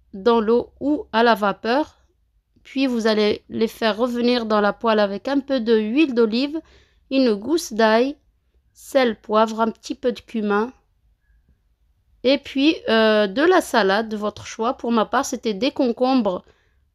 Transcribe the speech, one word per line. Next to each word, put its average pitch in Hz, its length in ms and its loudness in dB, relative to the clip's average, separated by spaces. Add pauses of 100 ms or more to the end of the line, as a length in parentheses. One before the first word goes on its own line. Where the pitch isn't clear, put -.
(120)
dans 226 260 0
l'eau 233 400 0
ou 285 340 -4
à 220 100 2
la 240 120 4
vapeur. 214 680 -4 (580)
Puis, 269 240 -4
vous 233 200 -2
allez 214 420 0
les 226 180 -2
faire 220 300 -2
revenir 240 480 0
dans 214 160 0
la 202 140 0
poêle 220 240 0
avec 202 280 -2
un 277 140 0
peu 269 180 -2
de 226 160 2
huile 233 380 2
d'olive, 240 480 0 (500)
une 262 220 4
gousse 247 400 -2
d'ail, 226 420 2 (600)
sel, 254 440 0
poivre, 220 440 0
un 226 80 0
petit - 240 -10
peu 247 180 -2
de - 80 -14
cumin. 214 500 -2 (1500)
Et 269 120 4
puis, 277 400 0 (140)
euh, 214 360 4
de 196 140 -4
la 349 220 4
salade 214 480 0
de 214 80 -6
votre 208 260 -8
choix. 240 320 -6
Pour 233 160 -6
ma 220 140 2
part, 254 180 -2
c'était 226 300 -6
des 226 160 -2
concombres 254 720 0 (500)